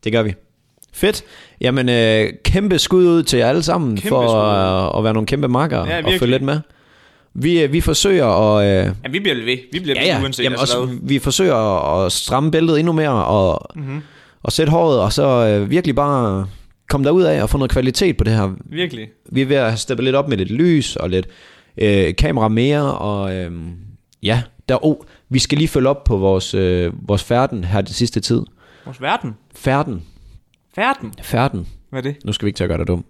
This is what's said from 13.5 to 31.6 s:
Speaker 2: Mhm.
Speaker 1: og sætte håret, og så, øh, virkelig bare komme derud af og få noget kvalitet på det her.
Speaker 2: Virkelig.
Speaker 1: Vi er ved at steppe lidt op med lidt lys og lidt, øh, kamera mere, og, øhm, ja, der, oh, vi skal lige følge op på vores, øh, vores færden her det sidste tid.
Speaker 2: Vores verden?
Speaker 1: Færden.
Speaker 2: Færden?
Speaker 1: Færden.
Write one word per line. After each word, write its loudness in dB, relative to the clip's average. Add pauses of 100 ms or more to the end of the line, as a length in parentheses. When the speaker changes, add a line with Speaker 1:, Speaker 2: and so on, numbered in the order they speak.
Speaker 2:
Mhm. -10 (420)
Speaker 1:
og -4
sætte 0
håret, 4
og 0
så, 0 (200)
øh, 2
virkelig 0
bare 0 (420)
komme 0
derud 4
af 2
og 0
få 0
noget 0
kvalitet 0
på 0
det 2
her. 0 (140)
Speaker 2:
Virkelig. -8 (240)
Speaker 1:
Vi 2
er 0
ved 2
at 0
steppe -4
lidt 2
op 0
med 0
lidt -2
lys 0
og -4
lidt, 0 (520)
øh, 2
kamera 2
mere, 0
og, -4
øhm, -8 (500)
ja, 0 (260)
der, 0
oh, 2 (320)
vi 2
skal 0
lige 2
følge 2
op 0
på 2
vores, 0
øh, 0
vores 0
færden -2
her 0
det -6
sidste -2
tid. 0 (420)
Speaker 2:
Vores -16
verden? -4 (180)
Speaker 1:
Færden. -2 (720)
Speaker 2:
Færden? -4 (100)
Speaker 1:
Færden. -2 (240)